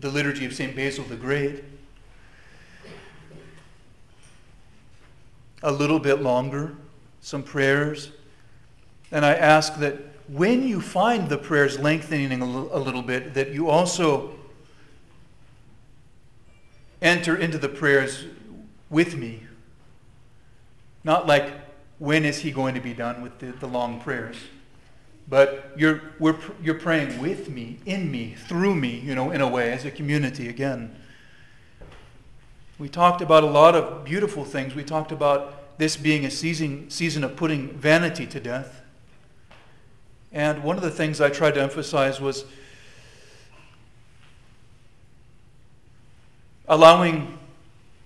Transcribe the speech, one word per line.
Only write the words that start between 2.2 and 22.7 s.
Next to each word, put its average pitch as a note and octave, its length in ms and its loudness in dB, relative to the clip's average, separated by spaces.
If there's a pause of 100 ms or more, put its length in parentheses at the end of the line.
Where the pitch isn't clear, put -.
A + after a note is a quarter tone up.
A D3+ 100 0
little D3 280 2
bit C#3 220 2
longer, C#3 540 -2 (460)
some C#3 220 -8
prayers. C#3+ 680 0 (960)
And D3+ 160 0
I E3 100 6
ask D#3 420 6
that D3 340 -4 (160)
when A3 400 2
you G3 140 -2
find G3 480 0
the C#3+ 80 -2
prayers C#3+ 420 2
lengthening D3 600 0
a B2+ 40 -2
l-, C3 260 -6
a E3 80 -2
little B2+ 220 -4
bit, B2+ 320 -4
that C3+ 180 -2
you D3+ 180 -2
also E3 640 2 (2750)
enter F3 340 2
into E3 220 -2
the C#3 120 -4
prayers C#3 560 0 (640)
with E3 280 0
me. A2+ 240 -10 (1600)
Not E3 240 2
like, C#3+ 240 4 (480)
"When D3+ 240 2
is C#3+ 160 -2
he D#3 120 -6
going C3 240 -2